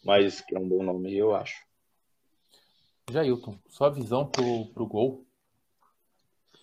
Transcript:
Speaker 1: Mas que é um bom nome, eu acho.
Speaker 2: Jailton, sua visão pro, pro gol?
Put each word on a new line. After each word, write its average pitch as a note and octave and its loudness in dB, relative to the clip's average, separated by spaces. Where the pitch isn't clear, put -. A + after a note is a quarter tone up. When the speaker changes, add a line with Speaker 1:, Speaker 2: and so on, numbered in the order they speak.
Speaker 1:
Mas G2+ 4
que - -8
é F#2 -2
um F#2 -4
bom F#2 2
nome, F#2 -4
eu G#2 2
acho. - -6
Speaker 2:
Jailton, B2 -2
sua C#3+ 2
visão C3 -2
pro, A#2+ -2
pro A2 -6
gol? A#2 -2